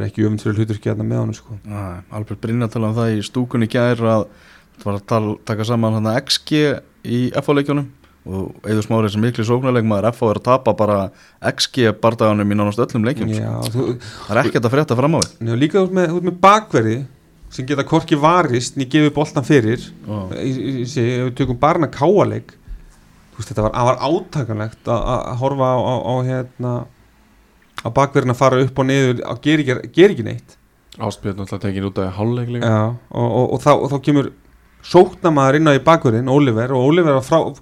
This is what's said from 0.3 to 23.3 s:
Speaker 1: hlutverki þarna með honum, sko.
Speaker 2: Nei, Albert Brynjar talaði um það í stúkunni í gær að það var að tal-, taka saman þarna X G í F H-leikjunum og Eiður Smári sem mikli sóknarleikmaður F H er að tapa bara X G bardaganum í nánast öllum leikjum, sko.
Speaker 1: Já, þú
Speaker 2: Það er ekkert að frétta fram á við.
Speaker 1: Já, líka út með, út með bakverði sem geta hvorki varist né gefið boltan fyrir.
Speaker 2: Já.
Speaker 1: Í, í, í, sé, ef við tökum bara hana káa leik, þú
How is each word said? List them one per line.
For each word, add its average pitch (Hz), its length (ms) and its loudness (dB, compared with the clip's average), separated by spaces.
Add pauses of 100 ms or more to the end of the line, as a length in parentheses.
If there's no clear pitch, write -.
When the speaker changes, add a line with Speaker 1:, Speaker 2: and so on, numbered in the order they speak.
Speaker 1:
hlutverki 110 320 -4
þarna 110 160 -4
með 117 140 -2
honum, 110 180 -6
sko. 113 240 -16
Speaker 2:
Nei, 98 400 -10 (160)
Albert 107 240 -8
Brynjar 117 320 -2
talaði 110 160 0
um 117 80 0
það 113 160 0
í 101 160 -4
stúkunni 123 380 -2
í - 20 -6
gær 120 320 0
að 113 240 2 (480)
það - 140 -10
var 101 100 -4
að - 80 -16
tal-, 110 260 0 (140)
taka 110 240 -4
saman 113 240 0
þarna 110 240 0
X - 240 -4
G 151 220 2 (340)
í 120 320 -2
F - 160 -2
H-leikjunum 143 400 0 (340)
og - 420 -8
Eiður 107 220 0
Smári 113 260 0
sem 107 80 -2
mikli 117 240 -2
sóknarleikmaður 117 640 0
F 120 140 -4
H 117 100 4
er 101 80 -2
að - 60 -10
tapa 123 260 2
bara 104 220 0 (500)
X - 240 -2
G 117 240 2
bardaganum 104 600 0
í 104 40 0
nánast 104 240 0
öllum 117 240 -2
leikjum, 113 240 -2
sko. 110 120 -2
Speaker 1:
Já, 113 320 -6
þú 123 100 -2 (420)
Speaker 2:
Það - 80 -10
er 113 80 2
ekkert 120 280 0
að 110 40 -2
frétta 139 240 0
fram 147 200 2
á 120 40 0
við. - 120 -4 (120)
Speaker 1:
Já, 117 160 -2
líka 160 240 2
út 185 80 -4
með, 175 240 0
út 180 80 -4
með 180 160 -4
bakverði 190 540 4 (580)
sem 131 160 -10
geta 139 160 -2
hvorki 160 320 0
varist 143 640 2
né 131 80 -2
gefið 151 240 2
boltan 147 320 -2
fyrir. 123 400 2 (200)
Speaker 2:
Já. 104 160 -8 (200)
Speaker 1:
Í, 127 120 -4
í, 131 200 -6
í, 123 160 -6
sé, 120 180 -2
ef 123 220 -2
við 123 80 -6
tökum 127 240 -2
bara 156 160 4
hana 160 160 0
káa 165 320 4
leik, 107 300 -6 (720)
þú - 140 -16